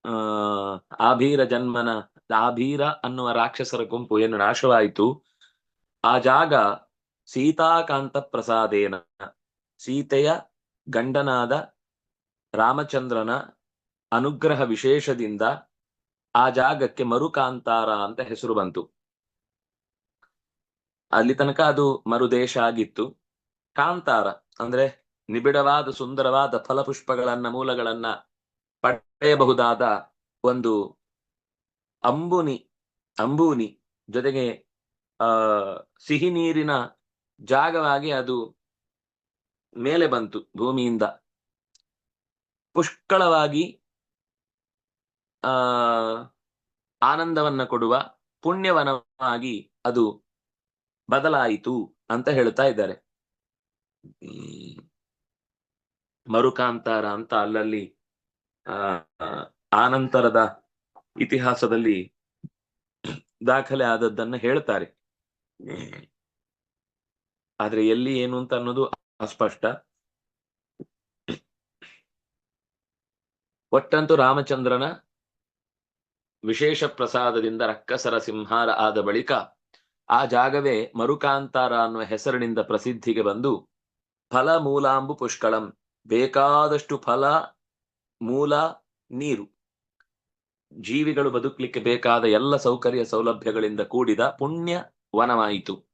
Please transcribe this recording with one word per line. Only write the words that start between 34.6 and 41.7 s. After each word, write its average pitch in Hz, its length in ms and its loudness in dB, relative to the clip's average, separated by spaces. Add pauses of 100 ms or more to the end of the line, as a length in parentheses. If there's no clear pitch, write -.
ಆ, 113 60 2 (800)
ಸಿಹಿ 151 240 0
ನೀರಿನ 160 400 0 (720)
ಜಾಗವಾಗಿ 147 680 0
ಅದು 127 460 -4 (1200)
ಮೇಲೆ 151 300 0
ಬಂತು 110 400 -4 (100)
ಭೂಮಿಯಿಂದ. 120 460 -2 (1700)